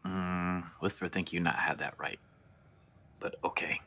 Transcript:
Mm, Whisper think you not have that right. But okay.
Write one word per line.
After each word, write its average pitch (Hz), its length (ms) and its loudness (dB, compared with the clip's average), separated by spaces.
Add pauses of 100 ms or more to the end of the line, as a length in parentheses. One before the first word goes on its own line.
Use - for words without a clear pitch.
Mm, 90 600 0 (160)
Whisper 95 280 0
think 87 260 -2
you 85 60 0
not 85 200 4
have - 200 2
that 73 200 -4
right. - 200 -4 (1000)
But - 240 -4
okay. - 440 0